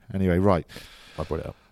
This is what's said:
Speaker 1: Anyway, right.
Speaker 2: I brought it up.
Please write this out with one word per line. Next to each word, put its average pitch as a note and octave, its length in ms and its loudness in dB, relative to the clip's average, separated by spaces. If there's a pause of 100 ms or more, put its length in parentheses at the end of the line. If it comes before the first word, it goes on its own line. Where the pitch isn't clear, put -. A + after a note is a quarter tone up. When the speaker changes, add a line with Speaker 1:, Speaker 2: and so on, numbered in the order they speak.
(120)
Speaker 1:
Anyway, F#2 280 2
right. F#2 260 4 (540)
Speaker 2:
I D#2 40 -4
brought D#2 180 -6
it - 40 -10
up. - 100 -10 (160)